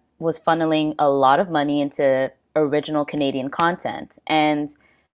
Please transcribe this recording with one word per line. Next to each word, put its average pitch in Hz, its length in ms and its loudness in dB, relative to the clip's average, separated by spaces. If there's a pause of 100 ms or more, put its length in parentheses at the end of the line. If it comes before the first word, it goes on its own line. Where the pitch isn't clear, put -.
(180)
was 160 200 -4
funneling 156 600 0
a 147 120 4
lot 139 280 4
of 185 120 -2
money 147 320 0
into 135 500 0 (220)
original 151 500 0
Canadian 139 460 -4
content. - 760 -4
And 151 480 0 (440)